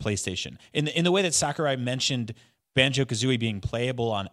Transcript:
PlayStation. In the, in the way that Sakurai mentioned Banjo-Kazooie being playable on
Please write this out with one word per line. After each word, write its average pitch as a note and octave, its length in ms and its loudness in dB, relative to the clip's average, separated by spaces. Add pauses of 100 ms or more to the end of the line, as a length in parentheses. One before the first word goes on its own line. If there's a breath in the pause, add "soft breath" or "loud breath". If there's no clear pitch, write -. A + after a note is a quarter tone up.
PlayStation. G2 560 -4 (160 soft breath)
In D3 120 0
the, D3+ 120 -4
in E3+ 60 2
the F3 80 4
way F#3+ 120 4
that E3+ 100 0
Sakurai C#3+ 420 0
mentioned B2 580 -2 (420 soft breath)
Banjo-Kazooie C3 600 4
being A2 220 -2
playable A#2+ 520 -2
on G2 220 -4